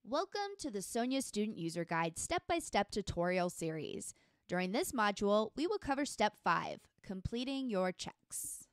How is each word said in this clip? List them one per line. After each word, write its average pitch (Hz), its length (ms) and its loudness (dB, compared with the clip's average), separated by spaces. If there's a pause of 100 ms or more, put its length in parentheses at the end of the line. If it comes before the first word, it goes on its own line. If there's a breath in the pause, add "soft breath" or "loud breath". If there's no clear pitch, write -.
Welcome 392 520 -2
to 294 100 -6
the 196 140 -4
Sonia 254 400 0
Student 214 340 -2
User 170 260 -2
Guide 165 360 0
step-by-step 330 720 0
tutorial 180 580 2
series. - 640 -6 (340 soft breath)
During 180 240 0
this 285 200 0
module, 208 640 4
we 302 100 0
will 415 140 0
cover 277 260 0
step - 280 2 (100)
five, 165 340 2 (240)
completing 247 720 -4
your 185 200 4
checks. - 800 -10